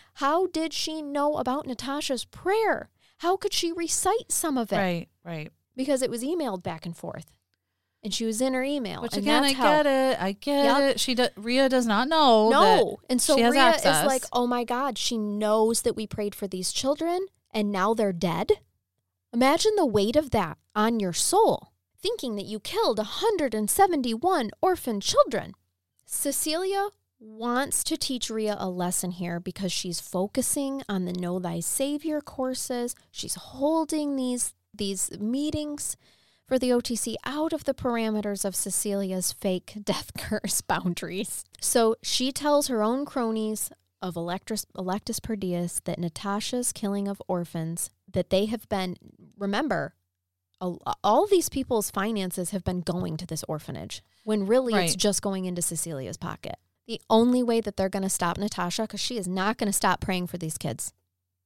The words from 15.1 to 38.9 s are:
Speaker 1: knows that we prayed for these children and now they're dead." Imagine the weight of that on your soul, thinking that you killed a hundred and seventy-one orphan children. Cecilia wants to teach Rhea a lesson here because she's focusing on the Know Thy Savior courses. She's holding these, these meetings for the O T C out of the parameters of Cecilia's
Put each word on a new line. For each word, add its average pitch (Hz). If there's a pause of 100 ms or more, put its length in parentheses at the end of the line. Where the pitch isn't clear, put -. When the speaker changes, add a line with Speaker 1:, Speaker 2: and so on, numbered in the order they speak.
Speaker 1:
knows 214
that 220
we 220
prayed 208
for 208
these 185
children 339 (220)
and 214
now 196
they're 214
dead." 175 (720)
Imagine 277
the 349
weight 214
of 302
that 180 (180)
on 220
your 180
soul, - (260)
thinking 339
that 196
you 208
killed 320
a 214
hundred 311
and 214
seventy-one 294 (100)
orphan 262
children. 381 (500)
Cecilia 370 (300)
wants 240
to 320
teach -
Rhea 220
a 190
lesson 180
here 170
because 180
she's 175
focusing 269
on 185
the 180
Know 180
Thy 170
Savior 294
courses. 254 (160)
She's -
holding 294
these, 247 (220)
these 196
meetings 294 (500)
for 262
the 247
O 240
T 240
C 220
out 302
of 294
the 277
parameters 220
of 190
Cecilia's 190